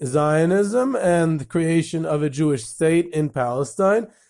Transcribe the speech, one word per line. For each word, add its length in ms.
Zionism 920
and 440
the 60
creation 600
of 180
a 60
Jewish 340
state 460
in 200
Palestine. 800